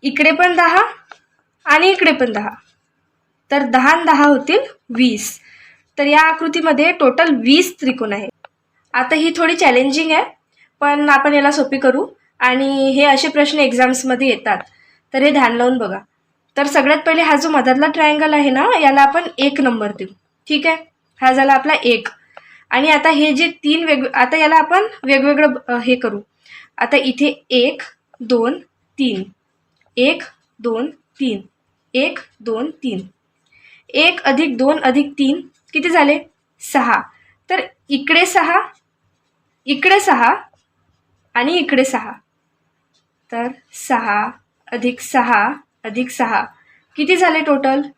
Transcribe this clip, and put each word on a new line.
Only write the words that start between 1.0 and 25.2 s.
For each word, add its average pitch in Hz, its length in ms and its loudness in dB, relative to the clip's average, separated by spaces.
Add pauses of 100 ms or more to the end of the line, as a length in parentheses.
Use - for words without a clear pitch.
आणि 311 240 4
इकडे 359 240 2
पण 254 200 -2
दहा. 208 180 -8 (1000)
तर 277 120 0
दहा 254 280 2
आणि 339 140 2
दहा 294 200 4
होतील 294 340 2 (380)
वीस. 226 440 -2 (580)
तर 285 80 0
या 294 140 4
आकृतीमध्ये 320 720 0
टोटल 330 420 2
वीस 269 460 0
त्रिकोण 247 320 -4
आहेत. 202 340 -12 (460)
आता 254 220 -2
ही 320 220 0
थोडी 330 200 0
चॅलेंजिंग 285 560 0
आहे, 349 120 2 (560)
पण 294 280 0
आपण 285 260 4
याला 285 160 4
सोपी 277 280 -2
करू 269 280 0 (320)
आणि 269 520 0
हे 269 140 2
असे 277 240 2
प्रश्न 294 300 0
एक्झाम्समध्ये 254 680 0
येतात, 202 300 -2 (560)
तर 269 80 0
हे 285 80 4
ध्यान 262 220 2
लावून 247 260 0
बघा. 196 200 -6 (580)
तर 277 100 0
सगळ्यात 285 320 2
पहिले 320 240 0
हा 311 140 2
जो 285 120 -2
मधातला 269 380 2
ट्रायंगल 311 480 0
आहे 285 160 2
ना, 339 320 2
याला 277 200 4
आपण 277 200 2 (160)
एक 277 220 0
नंबर 220 380 -2
देऊ, 190 80 -10 (420)
ठीक 302 180 -2
आहे, 320 100 0 (440)
हा 262 120 4
झाला 269 200 2
आपला 269 200 2
एक. 240 360 0 (640)
आणि 277 200 0
आता 302 200 4
हे 302 220 2
जे 330 180 0
तीन 320 340 -2
वेग-, 285 300 0
आता 254 220 0
याला 311 200 2
आपण 330 260 2 (200)
वेगवेगळं, 277 500 2 (160)